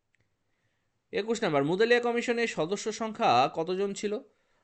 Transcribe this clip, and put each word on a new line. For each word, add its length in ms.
একুশ 300
নাম্বার, 220
মুদালিয়া 360
কমিশনের 460
সদস্য 460
সংখ্যা 600
কতজন 400
ছিল? 240